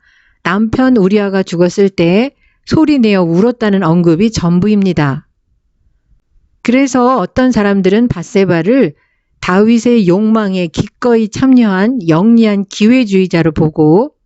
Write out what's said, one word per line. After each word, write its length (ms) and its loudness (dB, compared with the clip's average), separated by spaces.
남편 560 0
우리아가 440 0
죽었을 460 0
때 460 0
소리내어 560 0
울었다는 600 0
언급이 480 0
전부입니다. 960 -2
그래서 560 0
어떤 340 -2
사람들은 560 0
바세바를 840 -2
다윗의 680 0
욕망에 600 0
기꺼이 600 -2
참여한 800 0
영리한 560 2
기회주의자로 880 0
보고, 640 0